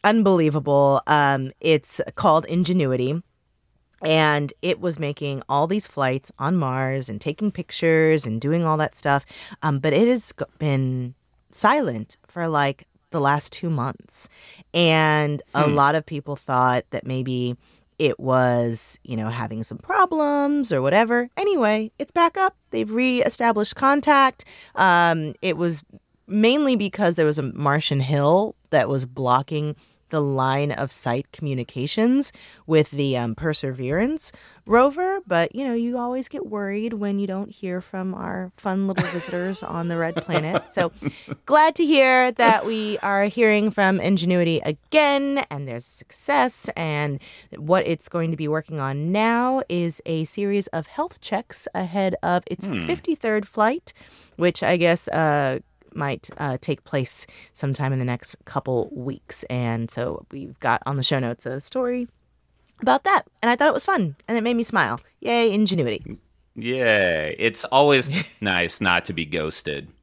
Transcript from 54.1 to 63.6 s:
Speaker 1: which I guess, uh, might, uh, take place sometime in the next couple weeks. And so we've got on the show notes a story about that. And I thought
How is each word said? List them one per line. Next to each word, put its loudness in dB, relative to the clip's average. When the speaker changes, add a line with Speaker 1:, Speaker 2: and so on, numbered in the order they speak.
Speaker 1:
which 0
I 2
guess, 2
uh, 0
might, -6
uh, -4
take -6
place -6
sometime -4
in -2
the -2
next -6
couple -4
weeks. -10
And -4
so -8
we've -14
got 0
on -4
the -2
show 0
notes -6
a -8
story -4
about 2
that. 2
And 2
I 2
thought 2